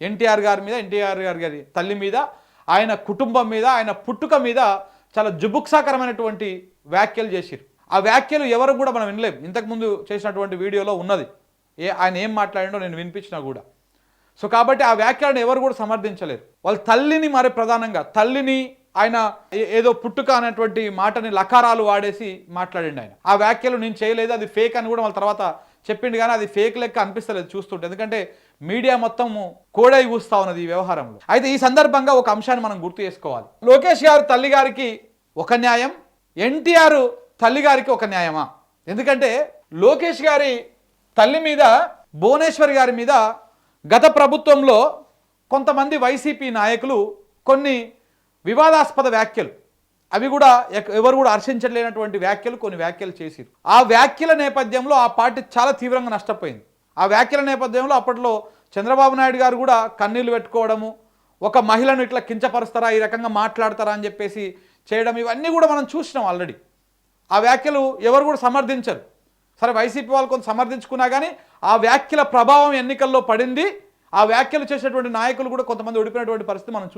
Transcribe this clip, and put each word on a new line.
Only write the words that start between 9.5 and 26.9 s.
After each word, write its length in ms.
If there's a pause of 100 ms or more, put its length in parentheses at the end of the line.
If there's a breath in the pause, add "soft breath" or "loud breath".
చేసినటువంటి 440
వీడియోలో 380
ఉన్నది, 320 (520)
ఏ, 100
ఆయన 280
ఏం 180
మాట్లాడిండో 440
నేను 180
వినిపించినా 440
కూడా. 200 (800)
So 60
కాబట్టి 360
ఆ 80
వ్యాఖ్యలను 460
ఎవరు 220
కూడా 140
సమర్థించలేరు. 640 (240)
వాళ్ళ 140
తల్లిని, 500
మరి 200
ప్రధానంగా 540
తల్లిని 720 (200)
ఆయన 360 (220)
ఏ-, 240
ఏదో 140
పుట్టుక 380
అనేటువంటి 600
మాటని 400
లకారాలు 520
వాడేసి 640
మాట్లాడిండు 520
ఆయన. 100 (160)
ఆ 80
వ్యాఖ్యలు 420
నేను 260
చేయలేదు, 300
అది 140
ఫేక్ 300
అని 120
కూడా 140
వాళ్ళ 120
తర్వాత 400 (360 soft breath)
చెప్పిండు, 280
కానీ 140
అది 140
ఫేక్ 320
లెక్క 200